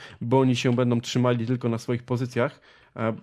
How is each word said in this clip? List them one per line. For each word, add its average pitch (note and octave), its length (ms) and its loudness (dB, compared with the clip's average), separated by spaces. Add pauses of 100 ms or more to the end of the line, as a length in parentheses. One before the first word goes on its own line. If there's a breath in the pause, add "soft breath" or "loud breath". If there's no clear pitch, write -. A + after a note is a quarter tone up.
(220 loud breath)
bo A#2+ 180 4
oni C3 160 4
się B2 200 2
będą A#2+ 260 2
trzymali B2 460 0
tylko B2 220 -2
na A2+ 80 -2
swoich A#2+ 260 -6
pozycjach. B2 560 -2 (360 soft breath)
A A2+ 280 -2